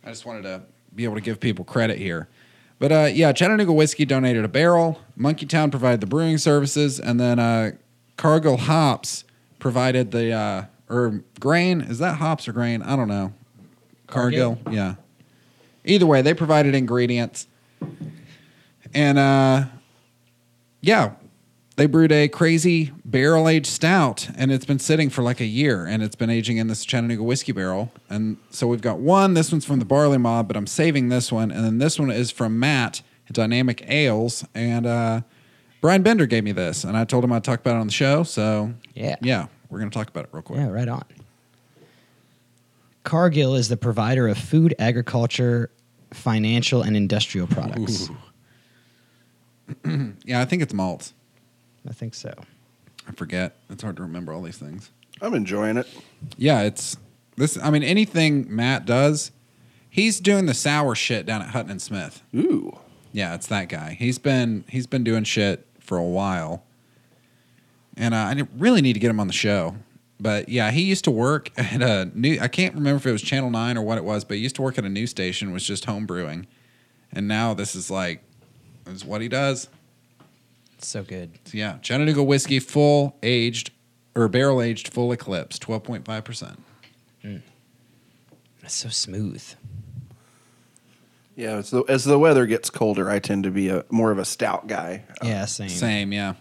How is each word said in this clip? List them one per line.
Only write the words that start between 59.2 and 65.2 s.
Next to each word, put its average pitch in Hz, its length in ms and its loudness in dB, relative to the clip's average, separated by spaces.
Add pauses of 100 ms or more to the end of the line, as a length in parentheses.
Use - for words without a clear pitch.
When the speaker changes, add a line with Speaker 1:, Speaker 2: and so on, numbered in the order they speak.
Speaker 1:
he's 214 300 0
doing 196 260 4
the 131 80 0
sour 147 400 0
shit 110 320 -2
down 107 160 -4
at - 60 -12
Hutton 117 220 -6
and 95 120 -10
Smith. 90 400 -10 (120)
Speaker 3:
Ooh. 135 440 -2 (340)
Speaker 1:
Yeah, 90 220 -4
it's 85 120 -10
that 98 240 -4
guy. 78 280 -10
He's 123 200 -2
been, 120 500 0
he's 127 180 -6
been 131 180 -2
doing 113 200 0